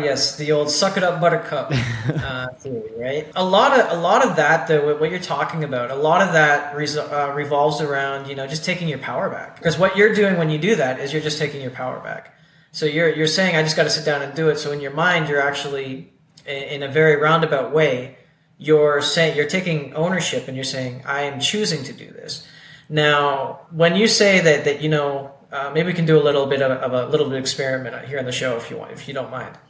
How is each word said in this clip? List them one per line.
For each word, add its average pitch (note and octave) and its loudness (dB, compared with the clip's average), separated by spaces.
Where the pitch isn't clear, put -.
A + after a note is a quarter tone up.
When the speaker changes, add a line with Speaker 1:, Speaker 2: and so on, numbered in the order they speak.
Speaker 1:
yes, C#3 -2
the D3+ -2
old D3 2
"suck F#3+ 0
it F#3 0
up, E3 0
buttercup," D#3+ 0
Speaker 2:
<laughs> A2+ -6
Speaker 1:
uh, C3 -4
theory, A2+ -10
right? C#3 -6
A F#3 0
lot A#3 6
of, E3+ 0
a - -4
lot E3+ 4
of F#3+ 0
that, D#3+ 2
though, D3 2
what E3 0
you're F3+ -6
talking D#3 -4
about, B2 -4
a C3+ -6
lot D#3 4
of F3+ 2
that D3 4
res-, D3 -2
uh, C#3+ -4
revolves D3 0
around, C#3 -4
you C#3 -8
know, C3+ -8
just D#3 -6
taking F3 -2
your C3+ -4
power D3+ -4
back. - -12
'Cause D#3 0
what F#3+ 2
you're G#3+ 6
doing G3 4
when D#3+ 0
you D3+ -2
do G3 2
that C3 0
is C#3 -6
you're D#3 -2
just D3+ -4
taking C#3+ -4
your B2 -8
power B2+ -8
back. - -14
So - -2
you're, D#3 2
you're D3+ 0
saying, F3 2
"I D#3 4
just D#3 0
gotta D#3 2
sit - -2
down D3 0
and C#3 -8
do D#3+ 2
it." D3 2
So D3 -4
in D3 -6
your C#3 -8
mind, D#3+ 2
you're C#3+ 0
actually, C#3 -4
i-, D3 -8
in C#3 -8
a C3+ -6
very D#3 4
roundabout D3+ 2
way, C3 0
you're D3 4
saying, D#3 2
you're D3 0
taking D#3+ -2
ownership E3 -2
and C3 -10
you're C3 -8
saying, B2+ -6
"I C#3 -4
am C3+ -6
choosing E3 -2
to - -12
do - -18
this." - -12
Now, C#3+ 0
when E3+ 4
you A3 4
say G3+ 6
that, D#3+ 4
that, D3 -2
you D#3 0
know, D3 -2
uh, C#3 -6
maybe E3+ 0
we E3+ -2
can E3 0
do D#3 6
a D3 6
little C#3+ 4
bit C3+ 2
of, C3 2
of B2+ -2
a B2 0
little D3 2
bit C3+ -4
of - -4
experiment C3 -4
here C3+ -6
on B2+ -4
the B2 -6
show B2 -2
if A#2 -10
you A#2 -12
want, - -12
if - -16
you C3+ -8
don't B2 -8
mind. A#2 -12